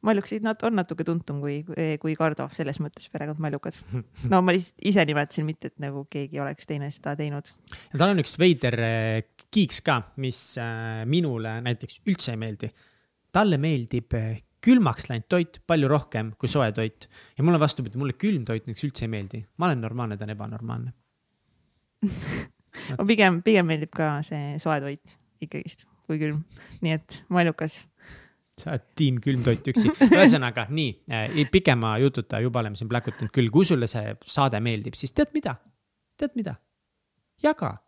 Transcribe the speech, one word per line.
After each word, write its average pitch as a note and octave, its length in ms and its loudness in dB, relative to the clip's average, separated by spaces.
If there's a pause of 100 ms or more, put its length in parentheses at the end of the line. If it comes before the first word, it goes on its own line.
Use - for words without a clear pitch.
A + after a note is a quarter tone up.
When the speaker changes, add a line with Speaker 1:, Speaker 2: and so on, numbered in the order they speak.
Speaker 1:
Mallukasid G#3 420 0
nat-, A3 200 -2
on A3+ 120 2
natuke E3 300 -2
tuntum E3 340 -4
kui, C#3+ 220 -4 (340)
kui D#3 200 -4
Kardo, D3+ 340 -2
selles C#3+ 300 -6
mõttes - 280 -8
perekond D3+ 320 -8
Mallukad. D3 380 -6 (260)
Speaker 2:
<laughs> - 280 -4
Speaker 1:
No F#3+ 100 6
ma F#3 100 4
lihtsalt F3+ 320 -2
ise G3 220 4
nimetasin, D3 420 -2
mitte D#3 220 -8
et - 100 -20
nagu C#3 280 -8
keegi C#3+ 320 -8
oleks C#3+ 280 -8
teine C#3+ 240 -6
seda C#3+ 240 -8
teinud. D3 320 -6 (380)
Speaker 2:
Ja D3 160 -2
tal F#3+ 100 6
on F#3 80 4
üks - 160 -2
veider, C#3+ 400 4
e, A2+ 460 0 (240)
kiiks - 380 2
ka, C#3 160 2 (140)
mis, C3 280 -6 (120)
e, A#2+ 120 -6 (380)
minule A#2+ 580 0
näiteks B2 420 -6
üldse F3 300 -2
ei A2 80 -6
meeldi. A2 300 -8 (640)
Talle F#3 240 4
meeldib, C3 560 -2
e, A2+ 120 -2 (320)
külmaks A3 500 4
läinud A2+ 180 -6
toit F3 380 -2
palju D#3 260 4
rohkem A2+ 460 0
kui - 160 -4
soe C3+ 180 2
toit. A2 380 -6 (240)
Ja - 120 -2
mulle E3+ 160 6
vastupidi, B2+ 380 0
mulle C3+ 160 -2
külm F#3+ 320 -2
toit A2+ 220 -4
näiteks A2 180 -10
üldse B2 220 -6
ei - 20 -4
meeldi. G#2+ 300 -8 (140)
Ma F3 180 0
olen B2+ 100 -2
normaalne, A2 380 -6
ta G#2 80 -8
on G#2+ 80 -8
ebanormaalne. A2+ 560 -8 (1120)
Speaker 1:
<laughs> G3+ 80 0 (800)
Ma C3+ 160 -2
pigem, G3 360 4
pigem F#3+ 260 4
meeldib D#3 260 -2
ka D3+ 280 0
see D3 360 -8
soe D#3 220 0
toit C#3+ 360 -10 (240)
ikkagist - 460 -12 (160)
kui D#3 180 -6
külm. D3+ 200 -2 (400)
Nii D#3+ 160 0
et - 320 -10
Mallukas. E3+ 520 0 (760)
Speaker 2:
Sa - 120 -10
oled D3 220 -4
tiim C3+ 260 2
külm B2+ 240 0
toit A#2 240 0
üksi. G#3 240 4 (120)
Ühesõnaga, G#3+ 680 8
nii, C#3+ 240 -2 (120)
e, C3 440 0
pikema A#2+ 500 4
jututa C3 440 0
juba A#2+ 200 0
oleme G#2 160 -6
siin A2 120 -8
pläkutanud A#2 440 -4
küll. A#2+ 160 4
Kui D#3+ 160 6
sulle B2+ 240 2
see A2 220 -6 (100)
saade C3 400 0
meeldib, A2+ 320 -4
siis - 220 -6
tead D4 180 2
mida? C#4+ 220 -4 (640)
Tead C#4+ 180 -4
mida? F#3+ 160 -6 (920)
Jaga. D4 280 0 (160)